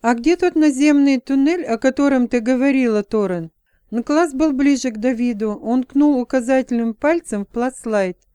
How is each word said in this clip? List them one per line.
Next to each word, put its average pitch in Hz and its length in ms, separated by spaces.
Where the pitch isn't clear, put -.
«А 233 140
где 277 200
тот 349 200
наземный 285 640
туннель, 277 420
о 226 140
котором 262 500
ты 247 140
говорила, 254 600
Торрен?» 180 520
Нклас 294 400
был 294 200
ближе 269 360
к 214 80
Давиду. 226 540
Он 247 220
ткнул 285 360
указательным 240 760
пальцем 294 500
в - 20
пласт-слайд. 220 720